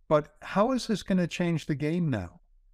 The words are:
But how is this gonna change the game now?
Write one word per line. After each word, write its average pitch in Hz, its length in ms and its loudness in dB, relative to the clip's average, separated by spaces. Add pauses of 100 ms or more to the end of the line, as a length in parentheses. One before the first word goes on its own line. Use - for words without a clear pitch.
But 151 340 2
how 214 300 2
is 254 140 -2
this 208 160 -2
gonna 185 260 2
change 170 380 -2
the 156 100 -2
game 156 340 0
now? 98 300 -4 (340)